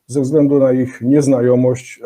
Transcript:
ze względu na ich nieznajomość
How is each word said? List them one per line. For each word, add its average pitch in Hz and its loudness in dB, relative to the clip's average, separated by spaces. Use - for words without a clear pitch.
ze 131 -4
względu 143 0
na 131 2
ich 127 -4
nieznajomość 127 0